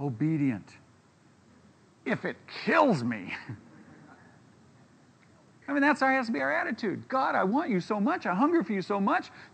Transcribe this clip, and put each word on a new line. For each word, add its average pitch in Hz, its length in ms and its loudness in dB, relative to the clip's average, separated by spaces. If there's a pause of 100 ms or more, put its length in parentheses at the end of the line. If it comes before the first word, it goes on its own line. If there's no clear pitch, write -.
obedient. 139 760 -2 (1300)
If 220 220 -4
it 143 120 -6 (100)
kills 254 560 2
me." 110 320 -4 (120)
<laughs> 107 160 -12 (2000)
I 285 60 -6
mean, 285 80 2
that's 294 200 4
our, 262 100 4
has 262 160 0
to 226 40 -2
be 269 100 -2
our 269 120 0
attitude. 220 540 -4
"God, - 260 0
I 107 100 2
want 285 260 0
you 185 100 2
so 208 200 -2
much, 302 260 0
I 180 100 0
hunger 311 280 4
for 214 100 -4
you 190 80 -2
so 202 180 -2
much, 269 320 0 (220)